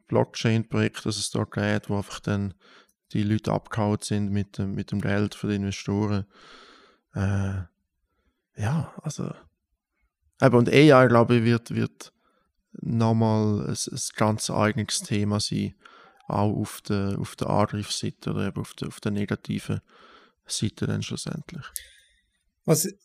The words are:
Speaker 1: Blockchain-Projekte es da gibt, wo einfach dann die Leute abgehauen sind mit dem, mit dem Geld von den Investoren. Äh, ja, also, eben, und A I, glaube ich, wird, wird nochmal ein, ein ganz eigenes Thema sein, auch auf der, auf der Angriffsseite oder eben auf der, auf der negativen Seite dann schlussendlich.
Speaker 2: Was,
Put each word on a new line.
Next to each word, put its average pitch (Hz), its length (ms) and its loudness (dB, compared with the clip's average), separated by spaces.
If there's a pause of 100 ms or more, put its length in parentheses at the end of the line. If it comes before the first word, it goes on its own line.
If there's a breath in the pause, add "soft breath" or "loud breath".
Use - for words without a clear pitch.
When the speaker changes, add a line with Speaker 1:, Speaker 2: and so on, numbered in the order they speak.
Speaker 1:
Blockchain-Projekte 110 1000 0
es 104 220 -6
da 110 140 -2
gibt, 104 440 -2
wo 104 80 -2
einfach - 240 -8
dann 101 340 -2 (580 soft breath)
die 107 100 -2
Leute 107 300 0
abgehauen 104 500 -2
sind 104 280 -2
mit 98 280 -4
dem, 98 160 -4
mit 101 160 -8
dem 104 100 -2
Geld 101 340 0
von - 140 -6
den 101 140 0
Investoren. 101 640 -2 (880 soft breath)
Äh, 98 480 -2 (920)
ja, 127 360 -2 (100)
also, - 280 -8 (1120)
eben, 127 140 6
und 120 120 6
A - 40 2 (320)
I, 123 40 6
glaube 117 280 6
ich, 117 80 4
wird, 117 300 0
wird - 380 -4 (600)
nochmal 113 960 2
ein, - 100 -4
ein - 240 -8 (140)
ganz 107 360 0
eigenes 107 500 0
Thema 104 400 0
sein, 101 340 -4 (520 soft breath)
auch 104 280 0
auf - 280 -6
der, 98 360 -2
auf 104 180 -8
der - 120 -4
Angriffsseite 104 840 -2
oder 101 180 -2
eben 98 120 -8
auf - 140 -10
der, - 140 -8
auf - 120 -14
der 107 120 -2
negativen 101 680 -4 (640 soft breath)
Seite - 400 -4
dann 104 160 -4
schlussendlich. - 600 -10 (1040 loud breath)
Speaker 2:
Was, 160 220 2 (160)